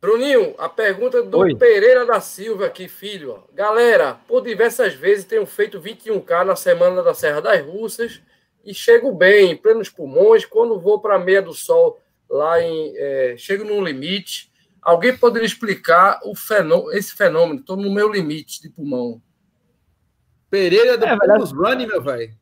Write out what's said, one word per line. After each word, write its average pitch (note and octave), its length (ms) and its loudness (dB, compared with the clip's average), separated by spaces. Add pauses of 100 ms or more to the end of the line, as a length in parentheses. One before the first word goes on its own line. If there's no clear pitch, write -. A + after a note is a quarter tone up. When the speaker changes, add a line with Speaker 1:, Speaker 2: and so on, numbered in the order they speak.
Speaker 1:
Bruninho, A3+ 560 0
a D#3+ 100 -8
pergunta A3 560 -2
do F#3+ 140 -2
Speaker 2:
Oi. F3 180 2
Speaker 1:
Pereira A#3+ 500 4
da A3+ 140 0
Silva G3+ 460 -8
aqui, F3 240 -10
filho, D#3+ 480 -14
ó. - 180 -20
"Galera, G#3 640 2 (100)
por B3+ 140 0
diversas A3+ 520 -2
vezes F#3+ 300 -2
tenho G#3+ 220 -4
feito G#3 340 -6
vinte G#3+ 280 -16
e A3 40 -6
um G3 80 -4
K F3 240 -2
na F#3 140 -2
semana F3+ 440 2
da E3+ 120 2
Serra - 280 -2
das E3 240 0
Russas A3 560 -10 (440)
e G3+ 80 -16
chego A#3 400 4
bem, F#3 380 6
em D#3 40 -4
plenos A3 320 0
pulmões. F3 580 2
Quando A3+ 320 -2
vou G3+ 220 0
pra G#3 180 0
Meia F#3 240 2
do E3 120 -10
Sol, E3 480 0 (280)
lá E3 320 0
em, D#3+ 360 -6
é, C3+ 400 -4
chego G3 260 -6
num G#3 180 -4
limite. E3+ 680 -8 (300)
Alguém E3+ 340 2
poderia A#3 300 0
explicar F#3+ 800 0
o G#3 100 -12
fenô-, F3 560 -2
esse G3 240 -8
fenômeno? D#3+ 480 0
Tô F#3+ 140 -10
no G3+ 120 -6
meu G#3 220 0
limite E3 500 -8
de D#3 80 -20
pulmão." B2 520 -10 (1300)
Speaker 3:
Pereira G3 460 2
do G#3+ 60 0
Speaker 2:
É, A#3+ 120 0
velho. G3+ 200 4
Speaker 3:
Pulse C3+ 180 -4
Running, A#3 320 -2
meu G#3 120 -4
velho. A#2+ 300 -8 (120)